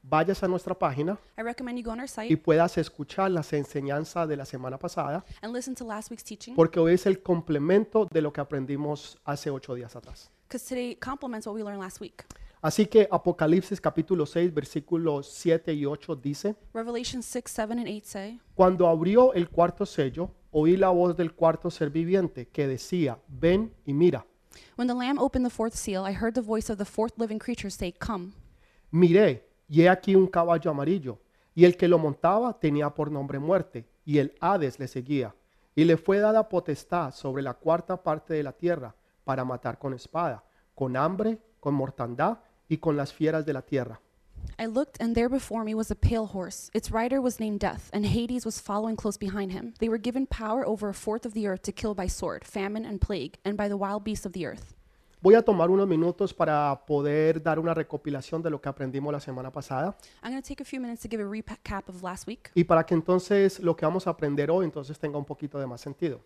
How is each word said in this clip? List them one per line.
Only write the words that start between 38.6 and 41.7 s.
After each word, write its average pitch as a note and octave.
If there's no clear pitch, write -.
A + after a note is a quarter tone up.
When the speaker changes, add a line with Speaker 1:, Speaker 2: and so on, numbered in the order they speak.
Speaker 1:
para C3
matar B2+
con C3+
espada, C#3+
con B2+
hambre, G3
con D3